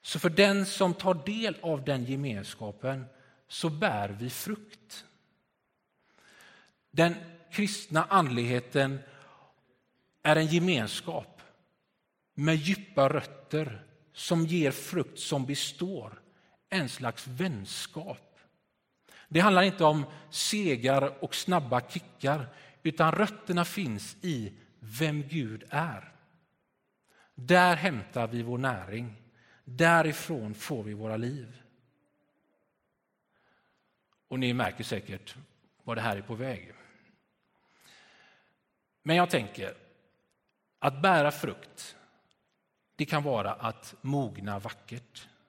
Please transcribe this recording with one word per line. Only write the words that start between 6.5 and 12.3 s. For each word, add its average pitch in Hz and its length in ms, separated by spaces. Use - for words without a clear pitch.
Den 165 240
kristna 180 520
andligheten 135 920
är 151 140
en 156 100
gemenskap 165 960